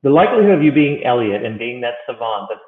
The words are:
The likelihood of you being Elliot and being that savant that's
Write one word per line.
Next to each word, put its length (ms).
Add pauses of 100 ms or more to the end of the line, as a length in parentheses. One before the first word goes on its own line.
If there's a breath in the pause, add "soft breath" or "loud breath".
The 80
likelihood 420
of 100
you 100
being 320
Elliot 400
and 140
being 240
that 120 (120)
savant 420
that's 200